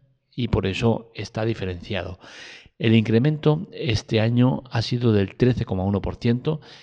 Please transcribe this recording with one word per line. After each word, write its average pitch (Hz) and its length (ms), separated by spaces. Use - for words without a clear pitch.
y 120 140
por 101 180
eso 113 480
está 110 300
diferenciado. 92 760
El 113 160
incremento 151 800
este 110 480
año 120 500
ha 117 120
sido 120 320
del 98 240
trece 123 260
coma 92 220
uno 98 160
por 90 160
ciento 127 420